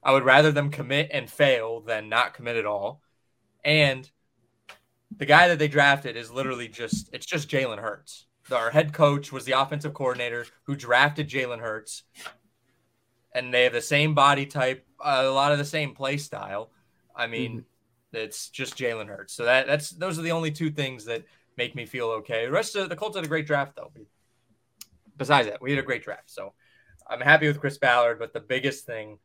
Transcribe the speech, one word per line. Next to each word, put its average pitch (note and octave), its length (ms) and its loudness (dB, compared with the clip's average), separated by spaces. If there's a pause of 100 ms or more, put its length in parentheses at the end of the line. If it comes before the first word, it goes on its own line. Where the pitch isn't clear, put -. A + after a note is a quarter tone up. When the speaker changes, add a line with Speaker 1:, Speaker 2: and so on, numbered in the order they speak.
Speaker 1:
I C3+ 100 4
would C3+ 120 4
rather C#3+ 260 8
them C#3+ 200 0
commit C#3 420 -4
and B2+ 180 -6
fail A#2 500 2
than G#2+ 280 -6
not A2+ 260 0
commit A#2+ 220 -6
at G#2 100 -2
all. G#2 340 -4 (640)
And C#3+ 460 2 (1040)
the C#3 100 -6
guy E3 220 8
that E3+ 100 2
they D3+ 100 2
drafted C#3 480 2
is A#2 140 -12
literally B2 380 -6
just, A2+ 440 -10
it's - 140 -14
just D3 240 -6
Jalen B2+ 280 -2
Hurts. - 480 -10 (240)
Our A#2 200 0
head D3+ 220 2
coach C#3+ 380 2
was C3 140 -10
the C3 80 -2
offensive D3 420 0
coordinator B2 520 -4 (180)
who C#3 100 -6
drafted C#3+ 540 2
Jalen B2 320 -6
Hurts. G#2+ 420 -10 (1300)
And B2+ 220 -6
they B2 100 6
have A#2+ 100 2
the A#2 80 -2
same D3+ 320 2
body C#3 320 4
type, C3 400 -4 (160)
a C3+ 260 2
lot C#3 240 2
of D3 60 0
the C#3+ 60 -2
same D3 300 -6
play C#3 240 -4
style. G2+ 520 -10 (440)
I A#2+ 120 -6
mean, A#2 240 -6
Speaker 2:
Mm-hmm. A#2+ 160 -14 (460)
Speaker 1:
It's A2 380 -10
just C3 260 -10
Jalen A#2 320 -6
Hurts. G2+ 260 -16
So A#2+ 100 -6
that, B2+ 220 4
that's, D3 240 -2
those F3 280 -6
are E3 40 -6
the E3 100 -2
only E3 180 -2
two D3+ 200 -4
things C3 340 -8
that A2+ 200 -8 (320)
make B2 180 -6
me A#2+ 120 -10
feel A#2+ 220 -6
okay. A2+ 380 -4
The C3 60 -4
rest G#3+ 240 -2
of F#3+ 120 -4
the E3 80 -8
Colts G#3 200 -8
had F3 80 -6
a D3+ 40 -8
great D3+ 180 -4
draft, C#3+ 300 -2
though. - 160 -16 (1200)
Besides C3 320 2
that, G#2 140 -10
we B2+ 80 -6
had C#3 80 0
a C3+ 40 -4
great B2+ 200 -6
draft. - 280 -14
So G2 240 -16 (520)
I'm B2 140 -8
happy D3+ 260 6
with D3 140 0
Chris C#3+ 180 -4
Ballard, A#2+ 400 4
but A2+ 140 -8
the A#2 80 -8
biggest C3 460 -4
thing G#2+ 380 -12